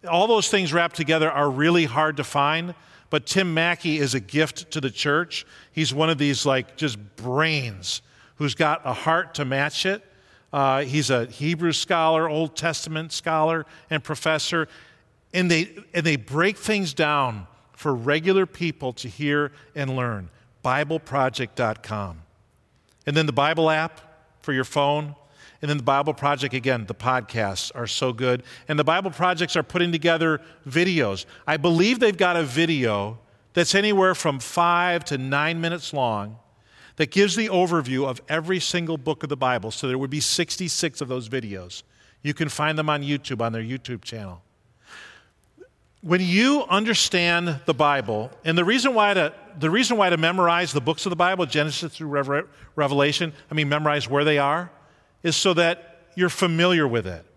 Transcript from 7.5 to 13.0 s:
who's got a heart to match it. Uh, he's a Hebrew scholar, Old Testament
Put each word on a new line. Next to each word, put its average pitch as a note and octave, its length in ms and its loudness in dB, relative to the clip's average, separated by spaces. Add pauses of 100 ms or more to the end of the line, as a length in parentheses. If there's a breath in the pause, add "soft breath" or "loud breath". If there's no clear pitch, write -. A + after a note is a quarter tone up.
who's C#3+ 180 -2
got D#3+ 300 0
a C3 80 -4
heart E3 420 -2
to D3 100 -4
match C#3 400 -2
it. G3 180 -2 (500 soft breath)
Uh, C3+ 300 2
he's C3+ 280 -2
a A#2+ 160 2
Hebrew D#3+ 460 -2
scholar, D#3+ 560 2
Old D#3 280 -2
Testament D#3+ 560 -6